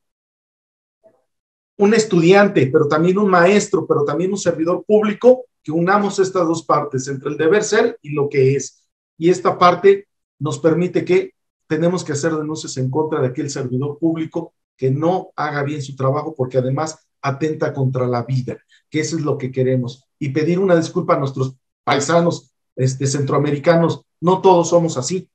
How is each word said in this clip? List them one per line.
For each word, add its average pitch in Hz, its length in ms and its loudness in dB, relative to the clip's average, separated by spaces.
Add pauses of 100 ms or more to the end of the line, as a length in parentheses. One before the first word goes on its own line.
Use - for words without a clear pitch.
(1800)
un 208 100 6
estudiante, 190 760 4
pero 151 160 2
también 165 300 2
un 202 120 2
maestro, 180 580 2
pero - 180 0
también 165 260 -2
un 202 60 -4
servidor 170 480 -2
público, 214 600 2 (180)
que 147 80 -10
unamos 196 480 0
estas 185 280 0
dos 165 160 -2
partes, 143 440 -2
entre 139 220 -8
el 151 80 -6
deber 165 260 2
ser 233 380 0
y 147 120 -12
lo 147 160 -2
que 135 260 2
es. - 280 -8 (340)
Y 165 120 2
esta 180 300 0
parte 180 480 4 (320)
nos 143 200 -4
permite 170 460 0
que 185 280 0 (340)
tenemos 170 360 -2
que 151 100 -6
hacer 160 200 -2
denuncias 156 440 -8
en 131 120 -4
contra 156 320 -2
de 127 60 0
aquel 131 220 -6
servidor 135 500 -6
público 165 540 -4 (220)
que 131 160 -2
no 165 440 -2
haga 147 280 -4
bien 147 180 -6
su 135 140 -12
trabajo, 147 400 -4
porque 131 220 -2
además 139 500 -4 (140)
atenta 151 520 -4
contra 131 340 -2
la 120 160 -2
vida, 127 340 -4 (320)
que 151 120 -4
eso 156 160 -4
es 147 60 -4
lo 135 140 -2
que 127 140 -6
queremos. 127 520 -2 (140)
Y 147 120 -6
pedir 156 280 0
una 185 180 4
disculpa 165 400 -2
a 147 40 -4
nuestros 131 360 -4 (280)
paisanos, 165 680 0 (240)
este, 131 300 -2
centroamericanos, 147 1000 0 (180)
no 180 200 2
todos 175 280 4
somos 165 280 2
así, 175 380 -6